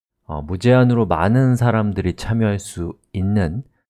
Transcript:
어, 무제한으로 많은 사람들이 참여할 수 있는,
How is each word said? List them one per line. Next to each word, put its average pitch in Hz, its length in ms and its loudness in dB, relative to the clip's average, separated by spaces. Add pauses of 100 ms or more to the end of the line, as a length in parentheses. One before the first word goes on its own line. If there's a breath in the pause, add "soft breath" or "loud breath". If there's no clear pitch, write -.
(260)
어, 76 160 -8
무제한으로 117 640 2
많은 107 500 2
사람들이 107 600 0
참여할 110 420 -2
수 85 400 -10 (160)
있는, 98 500 -2 (260)